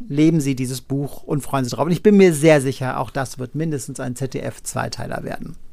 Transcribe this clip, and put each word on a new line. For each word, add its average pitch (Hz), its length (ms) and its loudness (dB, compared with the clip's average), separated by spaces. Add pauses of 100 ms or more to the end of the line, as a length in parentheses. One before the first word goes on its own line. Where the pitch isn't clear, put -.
leben 156 320 4
Sie 139 140 0
dieses 127 280 -6
Buch 139 420 -6
und 151 160 -2
freuen 135 240 -2
Sie 123 80 -4
drauf. 139 140 -2
Und 175 60 0
ich - 120 0
bin 208 120 8
mir 190 160 8
sehr 151 280 6
sicher, 131 400 -4
auch 131 100 -6
das - 300 -6
wird 127 160 -8
mindestens 147 420 -6
ein 131 160 -6
Z 135 200 -6
D - 40 -6
F-Zweiteiler - 880 -8
werden. - 320 -10 (160)